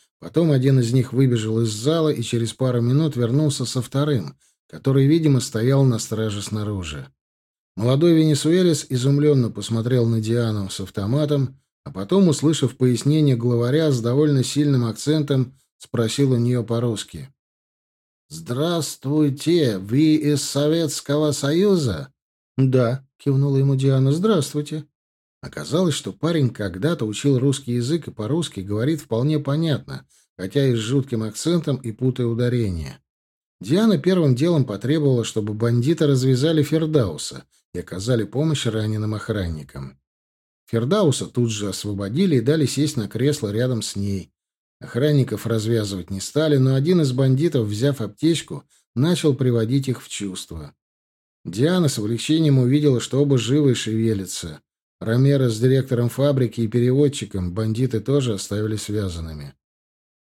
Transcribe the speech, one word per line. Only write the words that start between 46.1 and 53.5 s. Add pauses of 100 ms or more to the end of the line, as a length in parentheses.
не
стали,
но
один
из
бандитов,
взяв
аптечку, (300)
начал
приводить
их
в
чувство. (680)
Диана
с
облегчением
увидела,
что
оба
живы